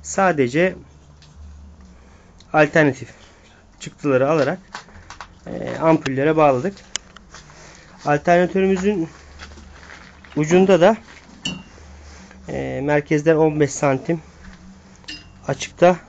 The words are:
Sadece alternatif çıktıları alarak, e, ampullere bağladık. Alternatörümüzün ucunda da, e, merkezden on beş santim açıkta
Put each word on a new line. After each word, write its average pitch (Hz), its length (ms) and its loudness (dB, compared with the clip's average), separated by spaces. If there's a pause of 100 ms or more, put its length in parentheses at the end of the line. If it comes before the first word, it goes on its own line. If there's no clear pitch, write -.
Sadece 165 720 0 (1800)
alternatif 151 560 2 (720)
çıktıları 135 500 -2
alarak, 156 300 -2 (880)
e, - 300 -10
ampullere 156 600 0
bağladık. 147 360 2 (1300)
Alternatörümüzün 180 1040 0 (1300)
ucunda 175 460 4
da, 220 160 4 (1500)
e, 131 360 -8
merkezden 147 520 0
on 156 240 2
beş 143 120 2
santim 143 500 -2 (1300)
açıkta 175 500 0 (120)